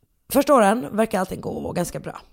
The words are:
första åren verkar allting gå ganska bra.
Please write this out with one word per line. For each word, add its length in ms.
första 220
åren 320
verkar 240
allting 200
gå 320
ganska 280
bra. 200